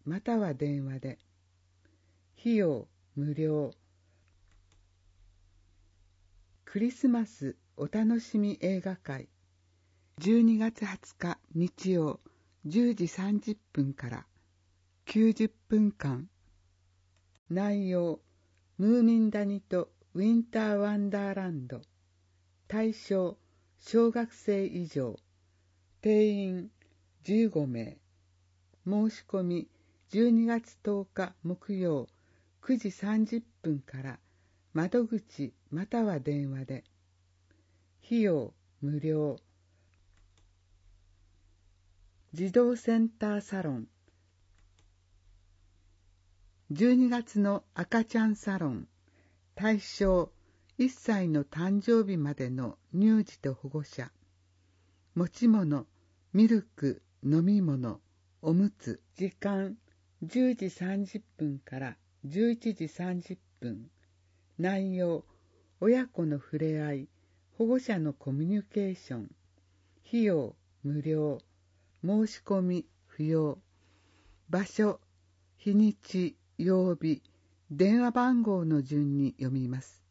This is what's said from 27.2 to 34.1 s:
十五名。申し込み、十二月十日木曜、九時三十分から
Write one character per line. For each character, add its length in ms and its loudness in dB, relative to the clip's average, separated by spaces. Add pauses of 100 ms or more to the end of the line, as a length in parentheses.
十 240 4
五 200 0
名。 320 -8 (840)
申 240 2
し 160 -12
込 180 -2
み、 260 -4 (400)
十 200 4
二 160 4
月 380 -4
十 220 -2
日 360 -6
木 320 -8
曜、 360 -2 (560)
九 120 2
時 140 -4
三 340 0
十 180 -4 (180)
分 180 -2
か 220 -14
ら 180 -12 (520)